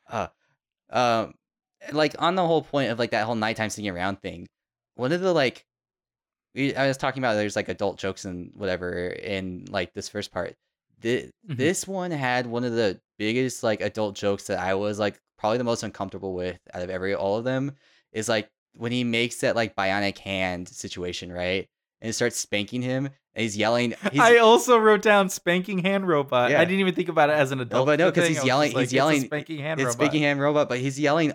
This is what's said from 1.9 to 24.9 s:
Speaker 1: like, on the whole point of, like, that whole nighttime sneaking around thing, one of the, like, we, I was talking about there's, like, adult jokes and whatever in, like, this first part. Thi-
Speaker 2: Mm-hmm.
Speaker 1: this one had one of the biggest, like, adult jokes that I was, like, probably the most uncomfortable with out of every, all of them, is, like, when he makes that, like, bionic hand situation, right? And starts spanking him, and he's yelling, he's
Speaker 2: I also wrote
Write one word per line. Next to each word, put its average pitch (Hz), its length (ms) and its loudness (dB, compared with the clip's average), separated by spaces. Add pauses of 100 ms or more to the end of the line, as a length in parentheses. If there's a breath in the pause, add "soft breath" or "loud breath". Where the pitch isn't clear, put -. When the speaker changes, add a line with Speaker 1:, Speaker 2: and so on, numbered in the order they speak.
Speaker 1:
like, 147 280 2
on 170 160 2
the 180 100 2
whole 165 160 4
point 139 300 0
of, 117 60 -6
like, 120 120 0
that 110 160 2
whole 120 80 0
nighttime 110 360 -2
sneaking 104 200 -6
around 95 320 -2
thing, 87 240 -10 (480)
one 127 180 -2
of 175 80 0
the, 185 120 2
like, 139 320 0 (920)
we, 135 200 0
I 135 120 0
was 131 100 0
talking 135 240 -4
about 123 140 2
there's, 104 220 0
like, 104 120 -4
adult 95 300 -4
jokes - 260 -6
and 90 300 -10
whatever 90 540 -4
in, 95 600 -8
like, 95 260 -4
this 101 140 -10
first - 240 -8
part. 87 220 -6 (460)
Thi- 113 300 -4 (180)
Speaker 2:
Mm-hmm. 147 80 -8
Speaker 1:
this 151 300 -2
one 185 260 -6
had 127 340 -2
one 120 180 -4
of 120 80 -2
the 113 280 0 (180)
biggest, 120 440 -2
like, 110 180 0
adult 104 340 -4
jokes 101 320 -4
that 95 140 -2
I 92 140 0
was, 104 240 -2
like, 104 220 -2 (180)
probably 113 200 0
the 127 60 -2
most 117 180 -2
uncomfortable 95 520 -8
with 90 260 -6 (120)
out 92 100 -8
of 90 80 -6
every, 92 240 -2
all 98 220 0
of 117 80 -4
them, 131 280 -2 (400 soft breath)
is, 110 160 -4
like, 110 200 0 (280)
when 117 160 -4
he 123 120 0
makes 117 360 0
that, 113 160 2
like, 113 180 -2
bionic 98 440 -2
hand 92 500 -4
situation, 90 640 -10
right? 90 360 -4 (320)
And 110 140 -6
starts 120 240 -2
spanking 104 440 -4
him, 131 240 -2
and - 360 -8
he's 107 140 -2
yelling, 117 380 2 (180)
he's 143 80 2
Speaker 2:
I 233 180 8
also 233 400 6
wrote 214 240 6